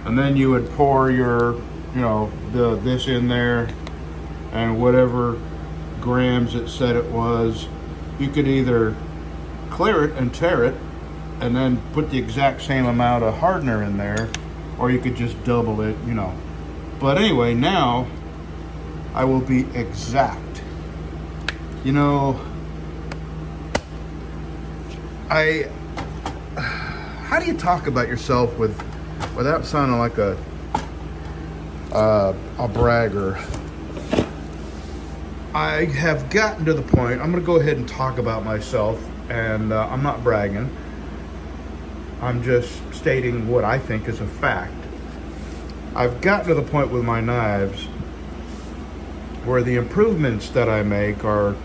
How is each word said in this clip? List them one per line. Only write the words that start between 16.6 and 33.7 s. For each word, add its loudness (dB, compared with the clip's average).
But 4
anyway, 4
now 4
I 2
will 4
be 4
exact. -2
You 2
know, 4
I, 4
how 2
do -2
you 0
talk 2
about 2
yourself 2
with, 0
without 0
sounding 2
like 0
a, 2
uh, 4
a 0
bragger? 2